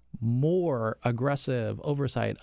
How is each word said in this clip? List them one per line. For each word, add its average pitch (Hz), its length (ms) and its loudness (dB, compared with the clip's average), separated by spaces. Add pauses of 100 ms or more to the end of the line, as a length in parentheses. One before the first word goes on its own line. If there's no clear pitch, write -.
(200)
more 127 840 2
aggressive 123 800 0
oversight 131 580 0